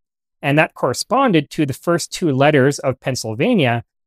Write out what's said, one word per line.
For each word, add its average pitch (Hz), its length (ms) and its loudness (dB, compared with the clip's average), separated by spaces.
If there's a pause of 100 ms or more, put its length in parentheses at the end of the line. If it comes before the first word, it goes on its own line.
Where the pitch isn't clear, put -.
(420)
And 143 160 0
that 160 160 0
corresponded 170 800 0
to 160 140 -2
the 135 80 -4
first - 380 -4
two 160 220 -2
letters 139 460 2
of 131 200 -4
Pennsylvania, 120 840 -2 (220)